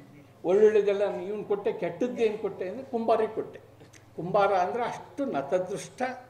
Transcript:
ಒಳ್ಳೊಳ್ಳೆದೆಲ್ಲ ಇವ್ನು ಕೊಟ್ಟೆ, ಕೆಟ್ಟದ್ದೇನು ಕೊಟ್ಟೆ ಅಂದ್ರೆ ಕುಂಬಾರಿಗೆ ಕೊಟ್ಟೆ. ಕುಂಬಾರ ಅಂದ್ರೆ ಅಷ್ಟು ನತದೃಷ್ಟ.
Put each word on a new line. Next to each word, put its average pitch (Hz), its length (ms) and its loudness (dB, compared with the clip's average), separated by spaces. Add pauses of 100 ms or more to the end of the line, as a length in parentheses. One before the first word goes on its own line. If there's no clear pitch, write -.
(460)
ಒಳ್ಳೊಳ್ಳೆದೆಲ್ಲ 202 760 4
ಇವ್ನು 196 240 -6
ಕೊಟ್ಟೆ, 202 280 -2
ಕೆಟ್ಟದ್ದೇನು 214 680 -2
ಕೊಟ್ಟೆ 185 320 -6
ಅಂದ್ರೆ 247 140 -10
ಕುಂಬಾರಿಗೆ 226 500 0
ಕೊಟ್ಟೆ. - 260 -8 (560)
ಕುಂಬಾರ 196 380 2
ಅಂದ್ರೆ 202 300 0
ಅಷ್ಟು - 420 -6
ನತದೃಷ್ಟ. 180 760 -4 (280)